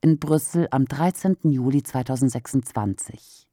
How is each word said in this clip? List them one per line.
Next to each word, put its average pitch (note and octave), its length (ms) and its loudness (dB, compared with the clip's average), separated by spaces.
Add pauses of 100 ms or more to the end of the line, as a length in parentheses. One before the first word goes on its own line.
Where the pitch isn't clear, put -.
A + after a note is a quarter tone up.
in D#3 200 4
Brüssel D#3 500 0
am C3+ 140 2
dreizehnten E3 640 0
Juli C3+ 320 2
zweitausendsechsundzwanzig. B2 1700 -4